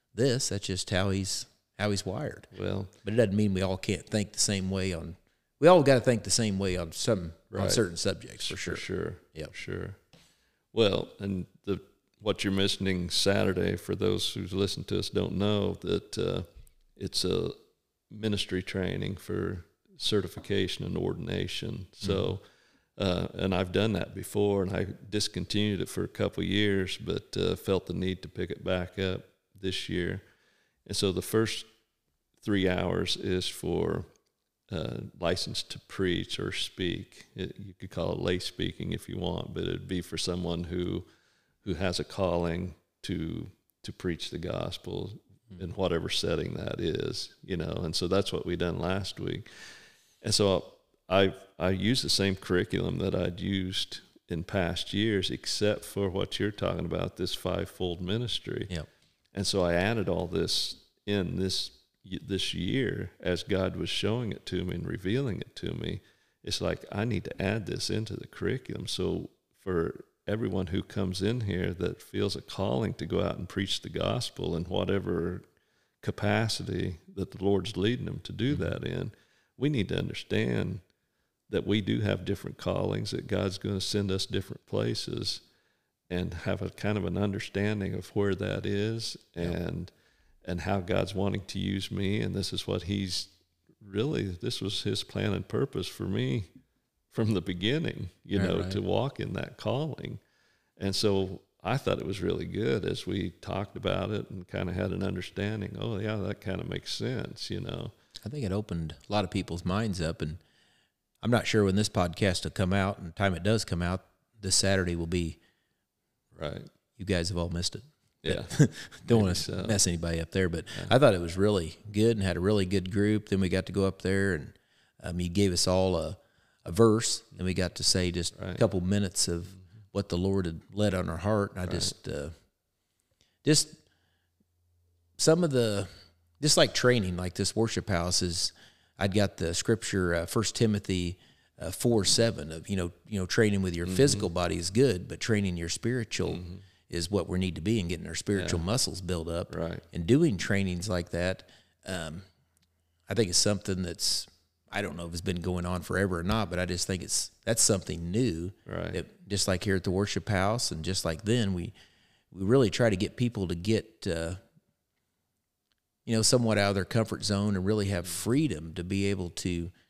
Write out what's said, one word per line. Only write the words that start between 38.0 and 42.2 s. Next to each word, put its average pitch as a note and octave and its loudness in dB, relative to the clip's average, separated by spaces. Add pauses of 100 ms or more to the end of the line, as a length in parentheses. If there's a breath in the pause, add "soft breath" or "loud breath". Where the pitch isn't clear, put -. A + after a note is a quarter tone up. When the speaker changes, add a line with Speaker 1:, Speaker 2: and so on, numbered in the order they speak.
Speaker 2:
it F2+ -4
lay F2+ 0
speaking - -4
if E2+ -6
you F#2 -8
want, E2+ -4
but F2+ -4
it'd F2+ -4
be F#2 -2
for - -8
someone F2 -2
who, F2+ -4 (580 soft breath)
who F#2 -4
has F2 0
a D2+ -2
calling F2 0 (280)